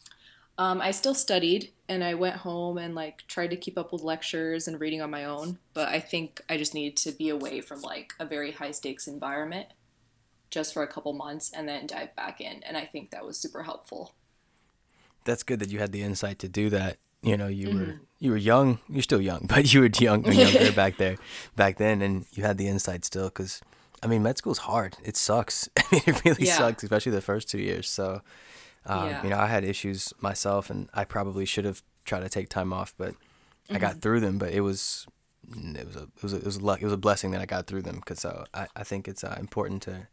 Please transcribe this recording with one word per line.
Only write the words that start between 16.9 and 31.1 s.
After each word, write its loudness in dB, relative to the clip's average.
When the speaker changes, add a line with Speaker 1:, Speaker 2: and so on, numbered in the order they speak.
Speaker 2:
You 2
know, -2
you -4
were, -2
Speaker 1:
Mm-hmm. -16
Speaker 2:
you 2
were 2
young. 6
You're 0
still 4
young, -2
<laughs> -6
but 8
you 12
were 10
young 6
and 8
younger 10
Speaker 1:
<laughs> 2
Speaker 2:
back 4
there, 2
back 4
then, 4
and 0
you -6
had 2
the 0
insight -2
still, -2
'cause, -8
I -2
mean, 4
med 2
school's -2
hard. -2
It -6
sucks. 2
<laughs> 4
I 4
mean, 8
it 2
really 6
Speaker 1:
Yeah. 6
Speaker 2:
sucks, 2
especially 0
the 2
first -4
two -4
years. -2
So, -4
um, -2
Speaker 1:
Yeah. -6
Speaker 2:
you -2
know, 2
I 6
had 2
issues -2
myself, 0
and -8
I -2
probably -4